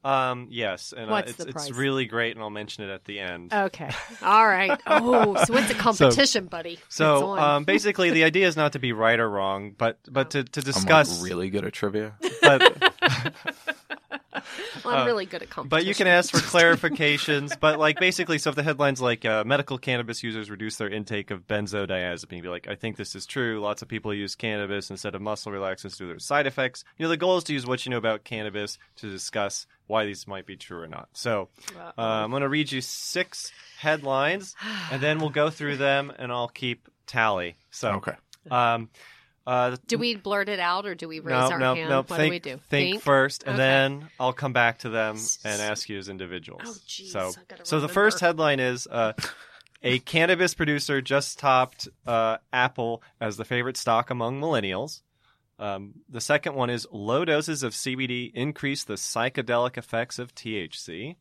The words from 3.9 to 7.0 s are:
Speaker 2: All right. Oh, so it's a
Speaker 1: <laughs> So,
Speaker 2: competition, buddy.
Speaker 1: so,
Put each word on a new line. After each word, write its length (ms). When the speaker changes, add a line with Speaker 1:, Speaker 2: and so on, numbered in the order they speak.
Speaker 2:
All 260
right. 380
Oh, 580
so 140
it's 120
a 40
Speaker 1:
<laughs> 0
So, 80
Speaker 2:
competition, 640
buddy. 420
Speaker 1:
so, 280